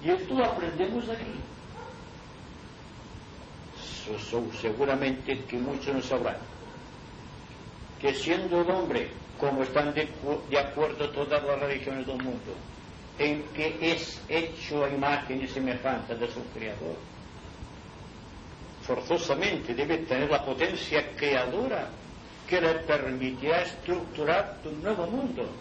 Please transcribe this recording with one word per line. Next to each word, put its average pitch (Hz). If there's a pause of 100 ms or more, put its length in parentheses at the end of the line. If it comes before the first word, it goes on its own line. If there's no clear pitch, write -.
Y -
esto -
lo 254
aprendemos 185
aquí. 226 (2750)
So-, 104
so-, 113
seguramente 131
que 120
muchos 135
no 131
sabrán 117 (1600)
que 139
siendo 175
el 175
hombre, 151 (280)
como 135
están 147
de 151
cu-, - (100)
de 143
acuerdo 147
todas 143
las 139
religiones 135
del 131
mundo, 117 (640)
en 147 (100)
que 156
es 160
hecho 156
a 139
imagen 139
y 131
semejanza 123
de 117
su -
creador, 104 (1900)
forzosamente 156
debe 147
tener 135
la 147
potencia 151
creadora 147 (600)
que 180
le 165
permitirá 135
estructurar 165
un 151
nuevo 180
mundo 233 (140)